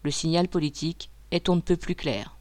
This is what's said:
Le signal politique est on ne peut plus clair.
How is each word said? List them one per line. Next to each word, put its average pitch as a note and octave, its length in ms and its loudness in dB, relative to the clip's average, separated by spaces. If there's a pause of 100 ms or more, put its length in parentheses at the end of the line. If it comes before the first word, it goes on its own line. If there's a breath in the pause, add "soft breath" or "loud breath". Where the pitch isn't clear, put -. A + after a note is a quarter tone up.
Le D3 80 -2
signal E3+ 360 2
politique D#3+ 600 -4 (220)
est F3 160 0
on F3+ 100 6
ne E3+ 40 2
peut F3 160 4
plus - 180 -4
clair. - 460 -4